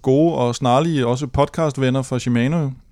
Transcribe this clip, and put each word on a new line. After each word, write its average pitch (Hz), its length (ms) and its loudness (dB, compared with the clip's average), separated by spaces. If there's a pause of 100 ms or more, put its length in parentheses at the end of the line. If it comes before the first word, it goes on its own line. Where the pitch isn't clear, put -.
gode 151 340 2
og 120 200 0
snarlige 135 520 2
også 127 200 -2
podcastvenner 135 760 0
fra 127 180 -4
Shimano 135 500 0 (220)